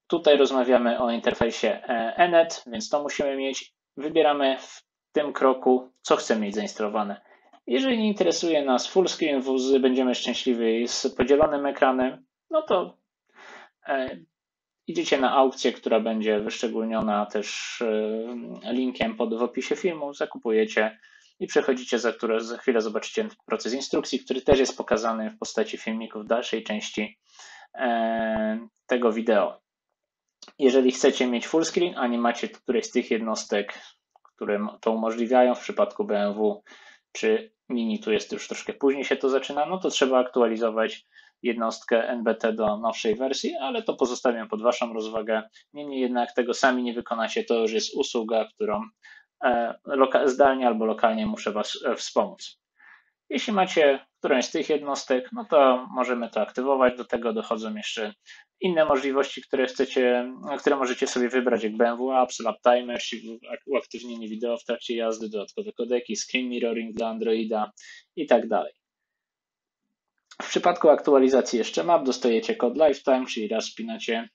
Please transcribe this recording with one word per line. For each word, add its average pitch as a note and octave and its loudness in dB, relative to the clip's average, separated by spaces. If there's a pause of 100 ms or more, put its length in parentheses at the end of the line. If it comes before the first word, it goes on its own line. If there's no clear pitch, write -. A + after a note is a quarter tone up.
tutaj D#3 6
rozmawiamy B2 4
o A#2+ 0
interfejsie, A#2 0
e, A2+ -2
Enet, E3+ 4
więc A2+ -8
to D3 -2
musimy C#3 -2
mieć. C3+ -6 (240)
Wybieramy C#3+ 2
w - -20 (280)
tym D3 -2
kroku, C3 2 (100)
co D#3 2
chcemy A2+ 0
mieć G2+ -4
zainstalowane. G#2 -4 (460)
Jeżeli C4 0
nie G#3+ 0
interesuje E3+ 2
nas B2+ 0
full F#3 2
screen, C#3+ 0
wóz, C3 2
będziemy B2+ 2
szczęśliwi A#2 0
z - -4
podzielonym C#3+ 4
ekranem, C3 0 (240)
no D#4 0
to, F#3+ -2 (880)
e, C3+ -4 (720)
idziecie D#3+ 0
na B2+ 2
aukcję, C3 4
która A2+ 2
będzie G#2+ 2
wyszczególniona A2 -2
też, - -6 (800)
e, A#2 -6
linkiem B2 -2
pod, A2+ -2
w A#2+ 0
opisie B2+ -2
filmu, D3+ -4
zakupujecie A2 0 (400)
i F#3 -4
przechodzicie, B2+ 0
za A2+ 2
które A2+ -2
za A2+ -10
chwilę A#2 2
zobaczycie A2 -4 (180)
proces A2+ -4
instrukcji, C#3 -4
który C3 -4
też C3+ 4
jest - 0
pokazany A2+ -2
w - -14
postaci - -4
filmików A2+ -10
w A2 -12
dalszej A2+ -2
części, G#2+ -6 (560)
e, A2+ -2 (180)
tego A#2+ 2
wideo. A2 0 (1000)
Jeżeli B2+ 6
chcecie C3 2
mieć A#2+ -4
full D#3+ 2
screen, F3 -2
a B2+ -2
nie A#2+ -2
macie A#2 -2
którejś - -2
z - -14
tych B2 -2
jednostek, A2 -2 (560)
które A2 -2
m-, G#2 -4 (120)
to A2+ 2
umożliwiają, A#2 4
w - -6
przypadku G#2 -2
B G#2 0
M G2+ 0
W G#2 -2 (500)
czy A2 0 (160)
Mini, A2+ -2
tu A2 -4
jest - 0
już G2+ -8
troszkę - -8
później C#3 0
się C3+ -2
to C3+ 0
zaczyna, C#3+ 0
no F3+ -2
to E3+ -4
trzeba C3 2
aktualizować A2+ 0 (360)
jednostkę A#2 -2
N A#2+ -6
B A2+ 2
T A2 0
do G#2+ 0
nowszej A2+ -2
wersji, A3+ -4
ale A3+ -4
to - -2
pozostawiam A#2+ -2
pod G#2+ -6
waszą A#2+ 0
rozwagę. A2 -4 (300)
Niemniej C#3+ -8
jednak B2 -2
tego A#2+ 0
sami B2+ 2
nie A#2+ -4
wykonacie, A2+ -4
to A#2 2
już A2 2
jest A2 -2
usługa, A2+ 0 (100)
którą, G#3 -2 (640)
e, A#2+ 0 (100)
loka-, C3 2
zdalnie C3 4
albo A2 2
lokalnie A2 0
muszę G#2+ -4
was, G#2 -6
e, A#2 0
wspomóc. - -4 (720)
Jeśli B3 -4
macie E3 4 (140)
którąś B2+ 2
z - -10
tych D#3 -2
jednostek, C#3 -2
no A#2+ -10
to C3 6
możemy A#2+ -2
to A2 -2
aktywować. B2+ 2
Do A#2 -10
tego A#2 -4
dochodzą A2 -6
jeszcze G#2+ -8 (480)
inne E3 2
możliwości, C3+ 0
które C3 0
chcecie, B2+ 0 (260)
które C#3+ 2
możecie B2+ -2
sobie B2 0
wybrać, A#2+ 2
jak A2 -4
B A#2 4
M A#2 -2
W C3 -4 (120)
Apps, - -4
Lap A2+ -4
Timer, B2 2
czyli A2+ -10 (260)
uaktywnienie A#2 -6
wideo A#2 -6
w - -20
trakcie A#2 -6
jazdy, A2+ -4
dodatkowe G#2 -8
kodeki, A#2+ -4
screen B2+ -6
mirroring A#2 -4
dla A2+ -4
Androida A2 -2 (440)
i D#3+ -6
tak A#2 4
dalej. F#2+ -2 (1700)
W - -12
przypadku - 4
aktualizacji C3 6
jeszcze D#3+ -2
map E3 4
dostajecie A#2 0
kod B2 0
lifetime, C3+ 2
czyli A2 -6
raz G#2+ -2
wpinacie A2+ -6